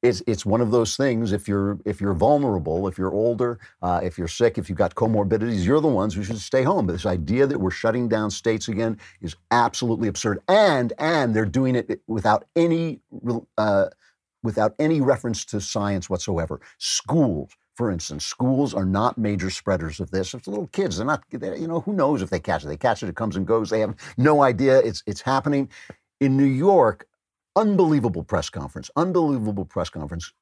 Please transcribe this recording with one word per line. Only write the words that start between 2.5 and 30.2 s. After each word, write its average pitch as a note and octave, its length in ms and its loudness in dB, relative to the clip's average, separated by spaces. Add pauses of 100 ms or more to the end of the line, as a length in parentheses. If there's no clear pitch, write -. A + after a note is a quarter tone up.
if F2+ 100 -6
you're F#2+ 160 -2
older, A#2 460 0 (240)
uh, F2+ 180 0
if F2 160 -6
you're F2 100 -4
sick, A#2 300 2
if G#2 100 -6
you've F2+ 100 -6
got F#2 180 0
comorbidities, G#2+ 680 0
you're C#3 180 4
the D#3 80 2
ones G#2 260 0
who G#2 80 -6
should G#2+ 160 -8
stay C3 240 0
home. D3+ 240 0
But F2 60 -2
this F2 120 -6
idea F#2 400 2
that C#3+ 140 -2
we're F#2+ 100 0
shutting A2+ 380 0
down G#2+ 240 0
states A2 360 -2
again A2 300 -2 (240)
is E2 140 -10 (160)
absolutely A#2 560 2
absurd, G2+ 400 -2
and, E3 500 4
and D3 380 0
they're A2 100 2
doing B2+ 300 0
it - 320 -4
without A2 380 0 (100)
any, E3 460 0 (580)
uh, G2+ 300 2 (520)
without G#2+ 380 0
any D#3 220 2
reference B2 420 0
to - 160 -6
science G2+ 500 -4
whatsoever. E2 520 -4 (160)
Schools, A#2+ 720 0 (240)
for A#2 160 -2
instance, D#2 340 -6
schools C3 480 0
are F#2+ 120 -2
not G2+ 320 0
major G#2 320 -2
spreaders E2 500 -4
of E2+ 120 -6
this. F#2 220 -4
It's B2 140 -14
little G3 200 -6
kids. F#3+ 280 -4
They're A#2 100 -4
not, C#3+ 240 -2
they're, - 280 -8
you E3 100 -6
know, E3+ 140 -4
who G#3 100 -6
knows D3 300 0
if F#2 80 -6
they F2+ 100 -2
catch D#2+ 240 -4
it? D2+ 40 -12
They D2+ 100 -8
catch A#2 260 -2
it, G2+ 60 -6
it E2+ 80 -10
comes G#2+ 180 -4
and F#2+ 100 -2
goes. A2 240 0
They A2 120 0
have G#2+ 140 -2 (200)
no D3 280 4
idea C3 360 6
it's, A2+ 260 0
it's G2+ 140 -6
happening. C3+ 480 0 (540)
In C3+ 160 4
New C#3 80 6
York, C#3 600 4 (520)
unbelievable D#3 640 2
press - 260 -4
conference, - 460 -12
unbelievable C#3 680 0
press - 240 -6
conference. E2 420 -10 (100)